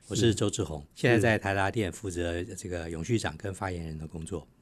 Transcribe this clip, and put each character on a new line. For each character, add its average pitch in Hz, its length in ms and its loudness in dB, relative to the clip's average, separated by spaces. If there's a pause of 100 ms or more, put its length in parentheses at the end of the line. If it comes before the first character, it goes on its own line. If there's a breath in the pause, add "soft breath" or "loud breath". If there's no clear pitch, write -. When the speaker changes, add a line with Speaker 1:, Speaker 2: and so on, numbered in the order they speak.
Speaker 1:
我 - 60 -4
是 110 200 6
周 104 140 2
志 101 160 0
宏， 78 160 -6
Speaker 2:
是。 73 140 -16
Speaker 1:
现 131 160 2
在 120 80 6
在 107 180 6
台 98 160 0
达 98 180 2
电 98 220 0
负 - 160 -8
责 87 340 -2
这 92 280 -10
个 82 180 -4
永 82 160 -4
续 117 140 2
长 78 180 -4
跟 98 160 -6
发 95 180 -6
言 85 140 -6
人 80 140 -6
的 78 80 -8
工 80 180 -8
作。 80 220 -8 (160)